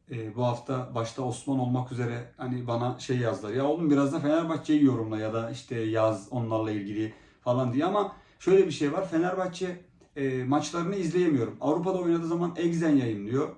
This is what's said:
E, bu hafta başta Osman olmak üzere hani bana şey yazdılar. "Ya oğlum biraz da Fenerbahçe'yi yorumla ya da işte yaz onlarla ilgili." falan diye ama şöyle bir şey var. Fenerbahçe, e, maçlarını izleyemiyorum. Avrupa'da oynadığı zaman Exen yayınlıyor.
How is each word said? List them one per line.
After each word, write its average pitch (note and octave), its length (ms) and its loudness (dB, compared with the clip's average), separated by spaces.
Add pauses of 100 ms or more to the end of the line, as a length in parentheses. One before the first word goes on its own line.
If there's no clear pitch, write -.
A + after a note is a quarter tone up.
(100)
E, A2 260 -8
bu B2 100 0
hafta B2 480 -4
başta A#2 280 -4
Osman C3 360 -4
olmak B2 340 0
üzere A#2+ 440 -6
hani B2 300 -6
bana A#2+ 320 -2
şey B2+ 200 -2
yazdılar. A2 360 -2
"Ya C3+ 120 0
oğlum D#3 240 2
biraz C#3 220 4
da E3 80 -2
Fenerbahçe'yi D#3 640 2
yorumla A2+ 340 2
ya A2 160 -2
da A2+ 160 -4
işte A#2+ 300 -8
yaz A2 500 0
onlarla A2+ 400 -2
ilgili." G#2+ 440 -4 (260)
falan B2 320 0
diye C#3 120 0
ama G3 320 0 (220)
şöyle F#3 280 6
bir E3 40 -2
şey C#3+ 220 0
var. F3+ 180 -4
Fenerbahçe, F3+ 680 -2 (360)
e, C3 280 -2
maçlarını E3+ 520 0
izleyemiyorum. D#3+ 640 2
Avrupa'da E3+ 380 0
oynadığı E3+ 280 0
zaman E3+ 300 -2
Exen E3+ 400 2
yayınlıyor. A#2 600 0